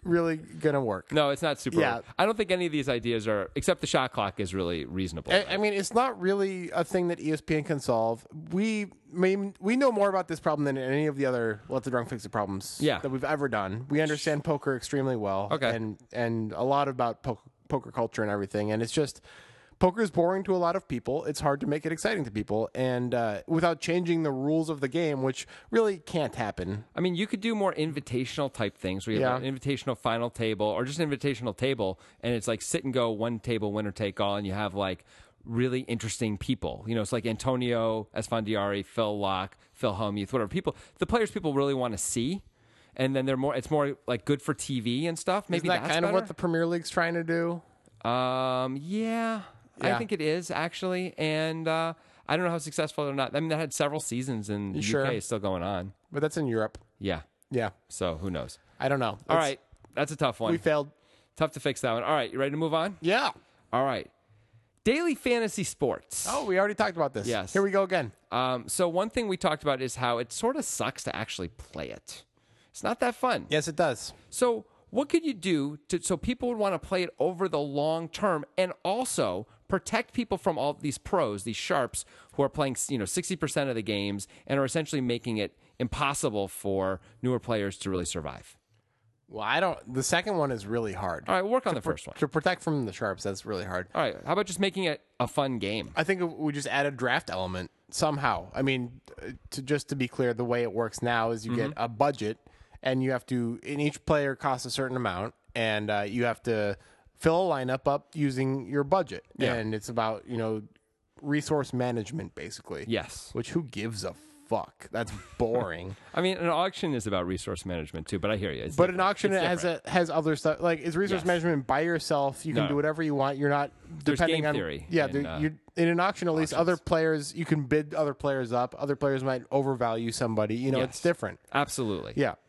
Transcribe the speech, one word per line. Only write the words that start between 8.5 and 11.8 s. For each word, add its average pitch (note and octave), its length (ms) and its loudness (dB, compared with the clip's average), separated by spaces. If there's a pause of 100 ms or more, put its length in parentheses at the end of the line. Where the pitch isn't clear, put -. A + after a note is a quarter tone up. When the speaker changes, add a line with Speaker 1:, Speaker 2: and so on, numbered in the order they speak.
Speaker 1:
We G#3 340 0 (260)
may, F#3+ 480 2
we G#3+ 160 2
know C4 160 6
more G3+ 160 4
about F#3+ 200 0
this D#3+ 120 -4
problem D3 240 2
than C3+ 140 2
any C3+ 280 2
of C#3+ 100 0
the C#3 100 2
other A2+ 420 0
Let B2+ 160 -2